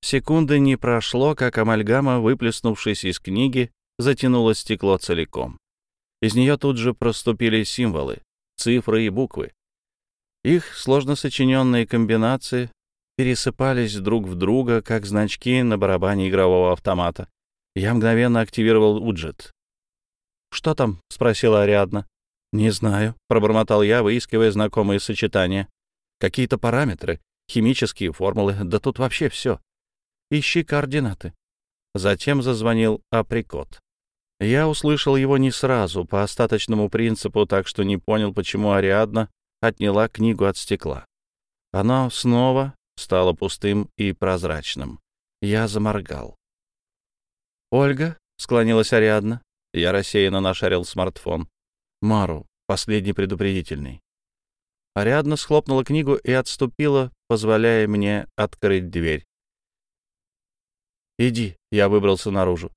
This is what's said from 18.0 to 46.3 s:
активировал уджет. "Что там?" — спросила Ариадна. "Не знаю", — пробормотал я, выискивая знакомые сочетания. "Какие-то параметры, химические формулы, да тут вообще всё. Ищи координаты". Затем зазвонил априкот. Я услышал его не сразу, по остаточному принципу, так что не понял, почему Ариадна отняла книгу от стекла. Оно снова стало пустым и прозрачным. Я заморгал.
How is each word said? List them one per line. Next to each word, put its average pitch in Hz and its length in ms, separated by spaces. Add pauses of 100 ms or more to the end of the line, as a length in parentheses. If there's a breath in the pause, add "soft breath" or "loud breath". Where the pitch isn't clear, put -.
активировал 110 680
уджет. 80 460 (1000)
"Что - 240
там?" — 110 260 (100)
спросила 110 520
Ариадна. 101 440 (460)
"Не 107 180
знаю", — 107 440 (140)
пробормотал 107 540
я, 110 200
выискивая 113 480
знакомые 101 500
сочетания. 98 680 (500)
"Какие-то 117 400
параметры, 117 640 (300)
химические 110 600
формулы, 98 500
да 98 180
тут 131 180
вообще 131 300
всё. - 320 (680)
Ищи 151 340
координаты". 135 680 (640)
Затем 101 480
зазвонил 113 680
априкот. 110 720 (580)
Я 131 300
услышал 147 480
его 135 220
не 135 120
сразу, 101 540
по 98 180
остаточному 107 680
принципу, 110 580
так 98 200
что - 160
не 98 140
понял, 107 360
почему 104 400
Ариадна 104 560 (320)
отняла 107 480
книгу 110 360
от 98 120
стекла. 73 480 (680)
Оно 123 380
снова 127 640 (220)
стало 92 360
пустым 101 640
и 101 160
прозрачным. 82 880 (400)
Я 107 280
заморгал. 104 680 (1300)